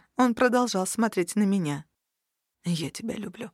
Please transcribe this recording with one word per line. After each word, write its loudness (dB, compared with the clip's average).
Он 4
продолжал 2
смотреть 0
на 2
меня. 0
«Я -2
тебя -8
люблю», — -10